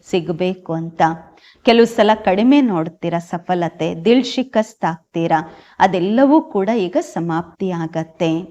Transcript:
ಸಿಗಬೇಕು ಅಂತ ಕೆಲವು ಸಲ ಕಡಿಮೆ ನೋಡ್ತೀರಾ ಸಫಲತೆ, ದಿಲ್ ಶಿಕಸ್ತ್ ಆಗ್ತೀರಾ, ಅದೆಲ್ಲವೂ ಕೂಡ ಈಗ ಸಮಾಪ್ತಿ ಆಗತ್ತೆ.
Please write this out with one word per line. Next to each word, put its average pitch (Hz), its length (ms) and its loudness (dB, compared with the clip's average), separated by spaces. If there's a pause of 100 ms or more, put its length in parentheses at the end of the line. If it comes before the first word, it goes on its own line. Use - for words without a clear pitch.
ಸಿಗಬೇಕು 175 640 -4
ಅಂತ 165 280 -6 (640)
ಕೆಲವು 233 200 6
ಸಲ 220 240 2 (160)
ಕಡಿಮೆ 240 360 4
ನೋಡ್ತೀರಾ 170 580 -2
ಸಫಲತೆ, 170 880 -4
ದಿಲ್ 247 180 4
ಶಿಕಸ್ತ್ 233 640 -4
ಆಗ್ತೀರಾ, 165 720 -4 (240)
ಅದೆಲ್ಲವೂ 220 640 2
ಕೂಡ 196 280 -4
ಈಗ 208 320 -2
ಸಮಾಪ್ತಿ 170 680 -6
ಆಗತ್ತೆ. 165 800 -4